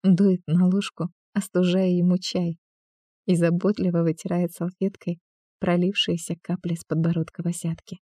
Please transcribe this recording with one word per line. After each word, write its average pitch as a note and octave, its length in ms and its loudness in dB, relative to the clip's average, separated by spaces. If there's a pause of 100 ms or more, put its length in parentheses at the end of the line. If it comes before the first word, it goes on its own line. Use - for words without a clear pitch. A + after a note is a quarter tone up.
Дует F#3 440 4
на F3+ 200 4
ложку, F#3 420 -2 (240)
остужая F#3 560 0
ему F3+ 280 2
чай. F3 400 -4 (680)
И F#3 80 4
заботливо F3 640 0
вытирает E3+ 520 -2
салфеткой F3+ 680 -6 (400)
пролившиеся F3 840 -2
капли F3 320 -6
с E3 100 -8
подбородка E3 600 -2
Васятки. E3+ 600 -8